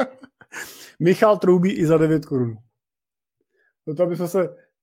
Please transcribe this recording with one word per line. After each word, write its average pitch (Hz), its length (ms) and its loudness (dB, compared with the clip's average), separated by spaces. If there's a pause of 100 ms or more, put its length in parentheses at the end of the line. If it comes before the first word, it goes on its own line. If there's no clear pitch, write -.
(1000)
Michal 190 380 2
troubí 180 340 2
i - 140 -2
za 160 120 2
devět 156 280 0
korun. 123 300 -4 (1300)
No 156 80 -8
to, 170 80 0
aby 175 120 -2
jsme 175 120 -6
se 180 280 -2 (280)